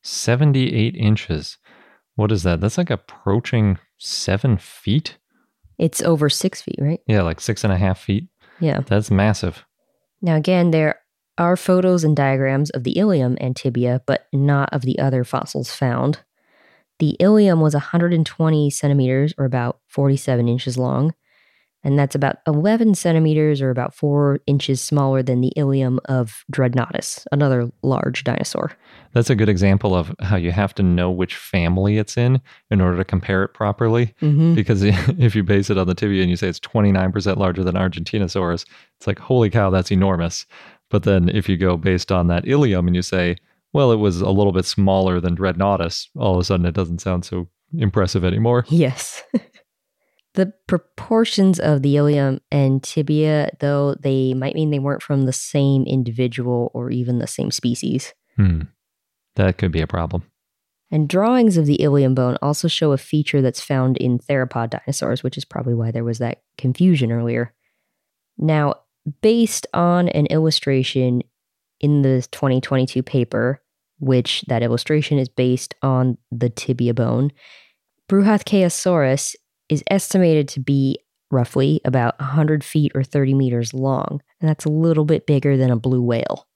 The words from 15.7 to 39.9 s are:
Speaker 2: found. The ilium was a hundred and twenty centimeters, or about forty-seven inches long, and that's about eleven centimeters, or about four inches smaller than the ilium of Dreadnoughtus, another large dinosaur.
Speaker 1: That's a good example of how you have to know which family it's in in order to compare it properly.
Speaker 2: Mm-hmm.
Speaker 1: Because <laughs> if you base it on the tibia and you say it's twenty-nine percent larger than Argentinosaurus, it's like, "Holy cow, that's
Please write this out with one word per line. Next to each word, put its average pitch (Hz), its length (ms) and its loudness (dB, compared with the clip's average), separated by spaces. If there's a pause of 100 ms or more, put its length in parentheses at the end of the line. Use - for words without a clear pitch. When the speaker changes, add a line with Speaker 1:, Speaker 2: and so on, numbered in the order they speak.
Speaker 2:
found. 127 500 -2 (760)
The 156 120 0 (100)
ilium 196 400 4
was 151 140 2
a 143 40 2
hundred 170 360 0
and 160 100 2
twenty 151 460 0
centimeters, 139 640 0
or 139 80 -2
about 123 420 -4
forty-seven 135 640 0
inches 123 300 -2
long, 131 340 0 (720)
and 143 140 0
that's 139 160 0
about 139 320 -2
eleven 202 480 2
centimeters, 156 680 2
or 135 80 0
about 123 260 -4
four 143 520 0
inches 139 340 0
smaller 135 420 0
than 123 200 0
the 131 140 0
ilium 135 500 0
of 123 440 -4
Dreadnoughtus, - 800 -2
another 131 400 0 (120)
large 135 420 -2
dinosaur. - 480 -4 (400)
Speaker 1:
That's 120 160 2
a 131 60 4
good 107 160 2
example 98 440 2
of 82 260 -2
how 98 160 0
you 87 160 0
have 98 240 -2
to 104 60 0
know 87 280 2
which 90 260 -4
family 95 640 0
it's - 180 -4
in 127 240 2 (300)
in 101 100 4
order 90 160 2
to 95 80 -2
compare 95 380 0
it - 100 -4
properly. 113 720 0
Speaker 2:
Mm-hmm. 156 320 4
Speaker 1:
Because 101 280 2
<laughs> - 0 -
if 104 520 2
you 107 80 2
base 98 260 2
it 101 80 0
on 92 100 2
the 90 80 0
tibia 98 280 0
and 90 80 2
you 90 60 0
say 95 120 -2
it's 85 120 -6
twenty-nine 95 520 2
percent 98 240 0
larger 95 260 0
than 90 120 0
Argentinosaurus, 90 920 -2 (320)
it's - 100 -12
like, 98 120 -4
"Holy 117 320 2
cow, 104 180 2
that's 92 240 0